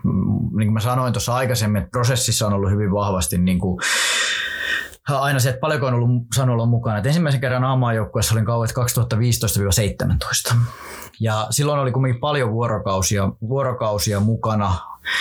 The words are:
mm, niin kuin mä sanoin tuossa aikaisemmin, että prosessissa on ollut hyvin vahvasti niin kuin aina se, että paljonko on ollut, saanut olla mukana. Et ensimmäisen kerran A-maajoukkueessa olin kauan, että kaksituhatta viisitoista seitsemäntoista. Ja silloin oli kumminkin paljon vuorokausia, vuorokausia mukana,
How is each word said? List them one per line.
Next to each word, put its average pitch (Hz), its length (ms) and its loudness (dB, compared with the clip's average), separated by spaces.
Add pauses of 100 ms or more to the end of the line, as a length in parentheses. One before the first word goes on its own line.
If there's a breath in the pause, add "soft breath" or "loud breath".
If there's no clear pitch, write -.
mm, 98 540 0
niin 107 100 2
kuin 104 60 2
mä 110 60 2
sanoin 123 340 0
tuossa 117 220 -2
aikaisemmin, 113 460 0
että 90 100 -8
prosessissa 117 560 0
on 101 60 2
ollut 98 180 2
hyvin 104 200 2
vahvasti 98 460 0
niin 90 220 2
kuin 90 200 -2 (1300 loud breath)
aina 139 320 0
se, 123 100 2
että 123 100 -2
paljonko 151 280 0
on 123 60 0
ollut, 120 160 2 (260)
saanut 127 180 2
olla 117 120 2
mukana. 117 320 2
Et 98 80 -2
ensimmäisen 143 360 2
kerran 127 220 0
A-maajoukkueessa 117 680 0
olin 110 120 2
kauan, 117 200 0
että 113 100 -4
kaksituhatta 113 440 0
viisitoista 113 520 2
seitsemäntoista. - 840 0 (640 loud breath)
Ja 107 300 0
silloin 147 300 0
oli 131 120 0
kumminkin 131 280 0
paljon 143 320 0
vuorokausia, 98 800 0 (100)
vuorokausia 110 800 0
mukana, 107 540 0 (480 loud breath)